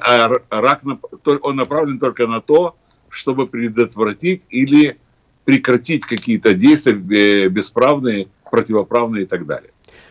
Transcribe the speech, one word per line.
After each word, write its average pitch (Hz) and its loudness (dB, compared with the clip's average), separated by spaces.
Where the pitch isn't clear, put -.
а 120 2
р-, 120 -2
рак 127 0
нап-, 135 -10
то-, 143 2
он 143 -4
направлен 139 -4
только 120 -2
на 113 -4
то, 165 2
чтобы 131 -4
предотвратить 117 -4
или 135 2
прекратить 131 0
какие-то 110 0
действия, 127 4
э, 101 2
бесправные, 113 0
противоправные 110 -2
и - -10
так 85 -6
далее. 76 -10